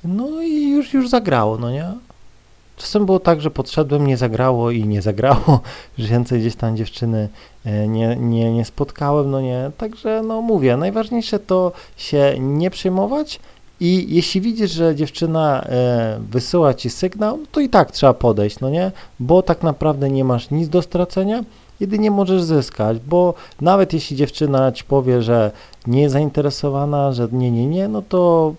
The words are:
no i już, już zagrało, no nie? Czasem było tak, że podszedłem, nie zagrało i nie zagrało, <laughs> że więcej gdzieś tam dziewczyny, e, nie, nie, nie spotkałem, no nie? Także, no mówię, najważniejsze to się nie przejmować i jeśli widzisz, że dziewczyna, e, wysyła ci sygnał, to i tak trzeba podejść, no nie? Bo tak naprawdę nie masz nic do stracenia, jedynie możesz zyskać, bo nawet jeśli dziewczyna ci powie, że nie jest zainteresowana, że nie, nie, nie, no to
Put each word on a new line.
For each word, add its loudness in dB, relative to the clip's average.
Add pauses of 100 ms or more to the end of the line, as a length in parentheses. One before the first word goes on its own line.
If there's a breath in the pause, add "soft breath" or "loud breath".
no -4
i 0
już, 0
już 2
zagrało, 2
no -4
nie? -4 (840)
Czasem 0
było 4
tak, 2
że -2
podszedłem, 0
nie 2
zagrało 0
i -2
nie 0
zagrało, 2 (120)
<laughs> -16
że -4
więcej 0
gdzieś -2
tam -2
dziewczyny, -4 (360 loud breath)
e, -2
nie, 0
nie, 0
nie 0
spotkałem, -2
no -2
nie? -4
Także, -6
no -6
mówię, 2
najważniejsze -2
to 0 (240 loud breath)
się 2
nie 0
przejmować -2 (400 soft breath)
i 2
jeśli 0
widzisz, -2
że 2
dziewczyna, 0
e, 0 (100)
wysyła 2
ci -6
sygnał, -4 (140)
to 0
i 2
tak 4
trzeba 4
podejść, 0
no -4
nie? -2 (280 loud breath)
Bo 4
tak -2
naprawdę 0
nie 2
masz 0
nic -2
do 0
stracenia, -2 (360 soft breath)
jedynie 0
możesz 2
zyskać, 0
bo 2 (260 loud breath)
nawet 4
jeśli -4
dziewczyna 0
ci -12
powie, 2
że 2 (360 loud breath)
nie 2
jest 2
zainteresowana, 0
że -2
nie, 0
nie, 0
nie, -2
no -4
to 2